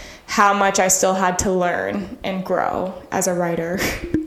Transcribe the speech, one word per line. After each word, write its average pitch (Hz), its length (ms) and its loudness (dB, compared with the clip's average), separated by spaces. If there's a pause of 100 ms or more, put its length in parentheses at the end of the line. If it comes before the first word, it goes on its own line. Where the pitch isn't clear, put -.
(280)
how 202 260 4
much 196 260 2
I 185 100 4
still 190 240 4
had 185 260 0
to 190 120 0
learn 180 720 -2
and 190 200 -4
grow 185 500 -2 (180)
as 190 160 0
a 180 60 0
writer. 170 500 -2
<laughs> - 60 -2 (380)